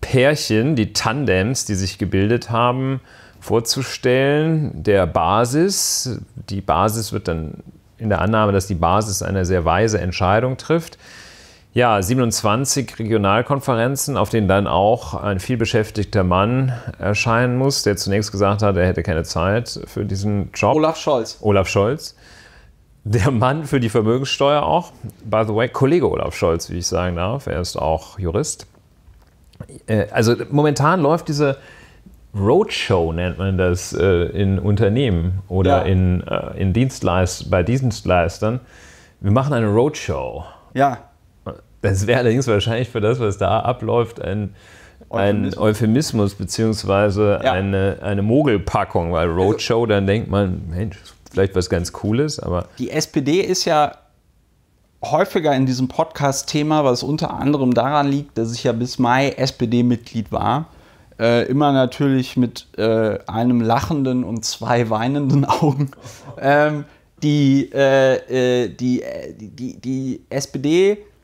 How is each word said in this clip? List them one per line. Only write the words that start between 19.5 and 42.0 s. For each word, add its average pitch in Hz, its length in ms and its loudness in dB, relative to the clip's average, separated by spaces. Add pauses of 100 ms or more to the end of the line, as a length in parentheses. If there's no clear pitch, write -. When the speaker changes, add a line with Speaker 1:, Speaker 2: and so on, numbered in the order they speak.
Speaker 1:
für - 220 -6
diesen 98 480 -2
Job. 107 200 2
Speaker 2:
Olaf 156 220 0
Scholz. 127 460 -2
Speaker 1:
Olaf 101 260 2
Scholz. 113 480 -2 (880)
Der 104 260 2
Mann 135 360 0
für 143 120 0
die 117 120 0
Vermögenssteuer 135 720 2
auch. 170 300 -2 (300)
By 110 240 0
the 110 80 -4
way, 117 140 0
Kollege 139 420 2
Olaf - 240 -4
Scholz, 85 360 -2
wie 87 80 -6
ich 87 80 -6
sagen 87 300 -2
darf, 107 300 -4
er - 140 -4
ist 87 160 -6
auch - 420 -4
Jurist. 98 480 -4 (1200)
Äh, 110 260 0
also 117 220 4 (160)
momentan 147 520 2
läuft 165 260 0
diese 143 300 0 (760)
Roadshow, 101 800 2
nennt 87 240 -4
man 95 220 -2
das, 90 340 0
äh, 87 380 2
in 98 280 0
Unternehmen 98 880 0
oder 92 320 2
Speaker 2:
Ja. - 20 -2
Speaker 1:
in, 92 440 2
äh, - 320 -6
in 92 140 0
Dienstleist-, 92 800 0
bei 92 120 2
Dienstleistern. 107 960 0 (600)
Wir 98 100 0
machen 135 220 2
eine 117 140 0
Roadshow. 80 800 -2 (260)
Speaker 2:
Ja. 131 280 0 (840)
Speaker 1:
Das 98 260 0